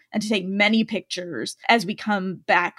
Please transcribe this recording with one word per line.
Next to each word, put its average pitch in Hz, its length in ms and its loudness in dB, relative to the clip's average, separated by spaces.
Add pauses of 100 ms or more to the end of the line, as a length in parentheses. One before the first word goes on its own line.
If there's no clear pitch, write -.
(100)
and 208 120 -2
to 214 60 -6
take 196 180 0
many 208 360 2
pictures 175 760 -6 (120)
as 226 180 4
we 208 80 -4
come 190 420 -2 (100)
back 175 320 2